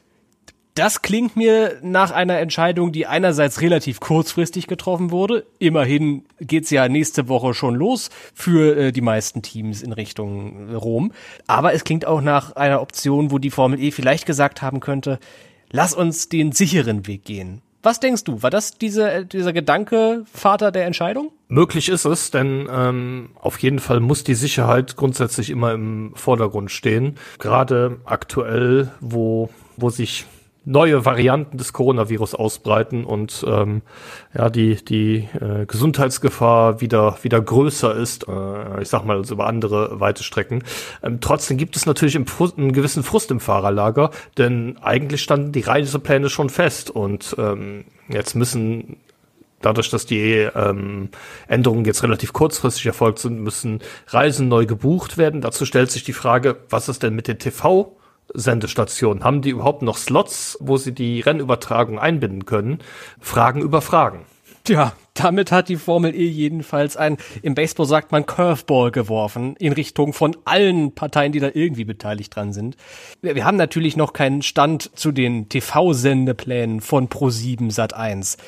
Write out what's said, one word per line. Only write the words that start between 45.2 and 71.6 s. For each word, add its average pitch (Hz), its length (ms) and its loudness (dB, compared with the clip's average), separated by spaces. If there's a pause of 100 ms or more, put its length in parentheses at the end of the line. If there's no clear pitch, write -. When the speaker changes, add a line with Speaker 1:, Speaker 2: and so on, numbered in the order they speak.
Speaker 2:
standen 143 300 0
die 135 100 -2
Reisepläne 139 720 0
schon 143 180 0
fest - 400 -2
und, 101 480 -4
ähm, 101 480 -4 (240)
jetzt 104 240 -4
müssen 117 640 -4 (640)
dadurch, 110 300 0
dass - 160 -4
die, 107 480 2
ähm, 101 540 -2 (380)
Änderungen 117 380 2
jetzt 107 160 0
relativ 113 320 0
kurzfristig 139 540 0
erfolgt 110 320 0
sind, 117 200 -6
müssen 107 420 -6 (260)
Reisen 131 400 2
neu 117 180 4
gebucht 135 540 -2
werden. 156 220 2
Dazu 120 220 -4
stellt 127 280 2
sich 127 120 -6
die - 100 -8
Frage, 123 440 0 (140)
was - 180 -4
ist 131 140 -6
denn 110 100 0
mit 110 140 -6
den 110 100 -4
T - 140 -6
V 185 480 0 (340)
Sendestationen? 113 880 0
Haben 135 200 2
die 139 80 0
überhaupt 127 320 0
noch 113 140 0
Slots, - 600 -2
wo 135 180 0
sie 131 160 -6
die 120 280 -4
Rennübertragung 120 800 0
einbinden 123 460 -2
können? 113 340 -2 (400)
Fragen 127 420 2
über 147 220 2
Fragen. 110 420 0 (380)
Speaker 1:
Tja, 147 300 2 (200)
damit 185 380 0
hat 180 180 4
die 180 60 -2
Formel 170 400 2
E 175 100 2
jedenfalls 151 720 -2
ein, 151 200 0 (260)
im 147 100 0
Baseball 156 320 0
sagt 151 260 2
man 151 140 2
Curveball 143 640 2
geworfen, 110 680 -2
in 147 160 0
Richtung 147 380 -2
von 160 320 0
allen 180 520 2
Parteien, 147 380 0
die 147 60 -2
da 139 140 0
irgendwie 151 320 -2